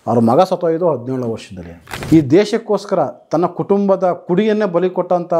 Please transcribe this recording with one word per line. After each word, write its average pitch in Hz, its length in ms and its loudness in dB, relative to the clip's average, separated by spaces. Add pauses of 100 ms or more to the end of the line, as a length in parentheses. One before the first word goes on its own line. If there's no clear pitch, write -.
ಅವ್ರ 120 120 2
ಮಗ 117 220 4
ಸತ್ತೋಯ್ದು 175 500 0
ಹದಿನೇಳನೇ 123 400 -4
ವರ್ಷದಲ್ಲಿ. 87 520 -14 (340)
ಈ 160 120 6
ದೇಶಕ್ಕೋಸ್ಕರ 202 760 0
ತನ್ನ 156 400 -4
ಕುಟುಂಬದ 185 680 0
ಕುಡಿಯನ್ನೇ 214 540 0
ಬಲಿ 180 240 0
ಕೊಟ್ಟಂಥ 175 500 -2